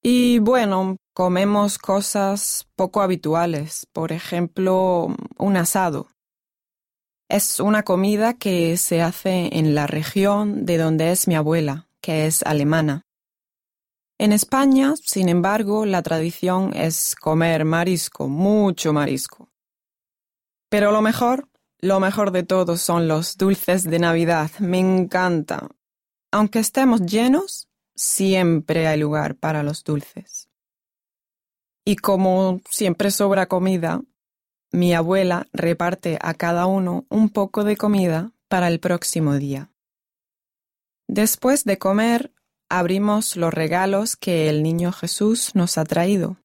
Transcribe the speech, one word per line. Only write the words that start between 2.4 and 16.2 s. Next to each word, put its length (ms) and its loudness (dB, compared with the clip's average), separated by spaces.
poco 280 -2
habituales, 880 -2
por 200 -6
ejemplo, 1000 -2
un 180 0
asado. 520 -2
Es 320 -2
una 220 2
comida 520 0
que 420 0
se 260 0
hace 560 -2
en 160 2
la 120 0
región 800 0
de 120 0
donde 340 2
es 160 0
mi 80 2
abuela, 500 -2
que 260 -2
es 160 0
alemana. 600 0
En 140 2
España, 640 2
sin 320 -2
embargo, 580 0
la 160 0
tradición 720 -2